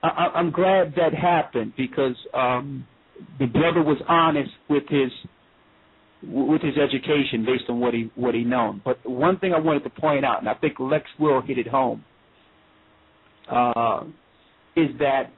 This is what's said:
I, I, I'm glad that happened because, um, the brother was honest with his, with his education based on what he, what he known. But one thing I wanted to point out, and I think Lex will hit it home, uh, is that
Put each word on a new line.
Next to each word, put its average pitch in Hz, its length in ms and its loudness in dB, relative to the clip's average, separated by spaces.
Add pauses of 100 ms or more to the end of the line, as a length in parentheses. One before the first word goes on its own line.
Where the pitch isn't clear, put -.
I, 160 40 0
I, 170 300 0
I'm 170 140 0
glad 180 460 2
that 165 160 2
happened 156 640 0
because, 131 380 -2 (180)
um, 127 520 -2 (540)
the 139 60 0
brother 160 360 2
was 151 160 2 (120)
honest 160 420 2 (180)
with 143 200 2
his, 135 220 2 (1120)
with 139 380 0
his 147 160 -2
education 135 680 0
based 127 240 -2
on 120 100 -2
what 123 140 0
he, 113 220 -4
what 120 200 -2
he 120 80 0
known. 117 400 0
But - 240 -4
one 151 320 2
thing 185 140 0
I 160 60 2
wanted 156 240 0
to 139 60 -6
point 143 360 0
out, 117 140 0
and 110 100 -6
I 110 60 0
think 151 240 -2
Lex 143 260 -2 (140)
will 147 220 4
hit 127 160 -4
it 113 100 -2
home, 120 360 -2 (1500)
uh, 117 540 0 (720)
is 160 140 2 (100)
that 135 380 0